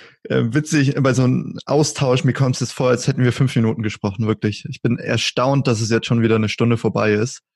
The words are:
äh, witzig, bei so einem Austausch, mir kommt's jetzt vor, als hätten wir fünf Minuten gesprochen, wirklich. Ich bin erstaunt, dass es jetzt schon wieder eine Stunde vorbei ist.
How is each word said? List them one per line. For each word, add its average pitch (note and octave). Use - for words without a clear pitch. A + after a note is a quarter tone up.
äh, C3
witzig, C#3+
bei C3
so B2+
einem B2
Austausch, C#3
mir B2+
kommt's B2+
jetzt A#2+
vor, B2+
als A#2+
hätten C3
wir A#2+
fünf C3
Minuten A2+
gesprochen, G#2+
wirklich. G#2+
Ich -
bin A#2
erstaunt, B2+
dass A#2
es A2+
jetzt A2+
schon A#2
wieder A2+
eine G#2+
Stunde A#2
vorbei G#2+
ist. G#2+